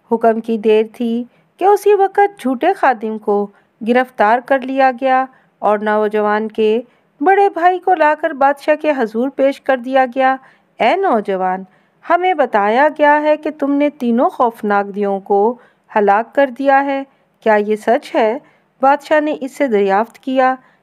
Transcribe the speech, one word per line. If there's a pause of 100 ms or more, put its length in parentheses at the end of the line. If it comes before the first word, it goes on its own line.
(120)
हुक्म
की
देर (120)
थी (320)
कि
उसी
वक़्त
झूठे
खादिम
को (380)
गिरफ्तार
कर
लिया
गया (340)
और
नौजवान
के (380)
बड़े
भाई
को
लाकर
बादशाह
के
हजूर
पेश
कर
दिया
गया। (420)
"ए
नौजवान, (400)
हमें
बताया
गया
है
कि
तुमने
तीनों
खौफनाक
दियों
को (320)
हलाक
कर
दिया
है, (360)
क्या
ये
सच
है?" (400)
बादशाह
ने
इससे
दरियाफ्त
किया, (260)